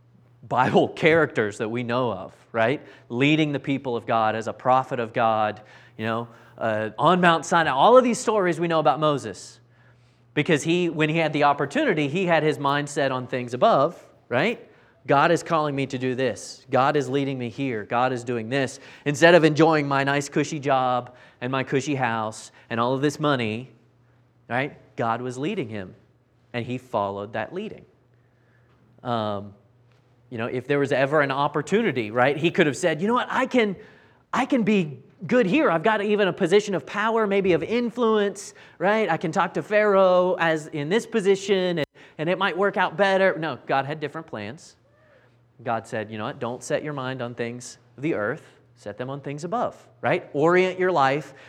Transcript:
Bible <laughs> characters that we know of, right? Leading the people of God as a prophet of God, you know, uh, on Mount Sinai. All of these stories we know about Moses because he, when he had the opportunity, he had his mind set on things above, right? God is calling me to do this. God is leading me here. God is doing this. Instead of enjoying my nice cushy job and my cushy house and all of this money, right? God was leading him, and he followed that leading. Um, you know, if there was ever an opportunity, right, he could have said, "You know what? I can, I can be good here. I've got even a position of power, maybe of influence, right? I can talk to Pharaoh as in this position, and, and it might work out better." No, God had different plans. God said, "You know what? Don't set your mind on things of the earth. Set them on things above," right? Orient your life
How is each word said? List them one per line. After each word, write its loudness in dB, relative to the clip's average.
Bible 2
<laughs> -12
characters 2
that -4
we -6
know -2
of, -10
right? 0
Leading 2
the -4
people -4
of -8
God 2
as -6
a -6
prophet 0
of -6
God, 0
you -6
know, -4
uh, -2
on 4
Mount 4
Sinai. 2
All 6
of 8
these 0
stories 0
we -2
know 2
about 2
Moses -2
because 2
he, 0
when 0
he 0
had 0
the 2
opportunity, 0
he -2
had 4
his 0
mind -2
set -2
on -6
things -6
above, 2
right? -2
God 4
is 0
calling -2
me -2
to -6
do -4
this. -6
God 4
is 0
leading -2
me -6
here. -4
God 0
is -6
doing -4
this. -4
Instead 8
of 8
enjoying 4
my 0
nice 0
cushy -4
job 0
and -6
my 0
cushy -2
house -4
and -2
all 0
of -4
this 0
money, -2
right? -4
God -4
was -10
leading -6
him, -12
and -6
he -8
followed -6
that -8
leading. -14
Um, -4
you -10
know, -4
if -6
there 0
was 0
ever 2
an 0
opportunity, -2
right, 2
he 0
could 2
have -2
said, -2
"You -2
know 0
what? -2
I -2
can, 0
I -2
can 0
be 0
good 4
here. 2
I've 0
got 2
even 2
a -2
position 2
of -4
power, 0
maybe 2
of 2
influence, -2
right? 0
I 0
can -4
talk 0
to -2
Pharaoh 4
as 0
in -6
this 0
position, 0
and, -2
and -2
it 0
might -2
work 0
out 0
better." 2
No, -6
God 0
had -8
different -8
plans. -12
God -4
said, -6
"You -10
know -6
what? -8
Don't -8
set -4
your -8
mind -8
on -8
things -10
of -10
the -2
earth. -4
Set -14
them -8
on -10
things -10
above," -4
right? 0
Orient 4
your 2
life 2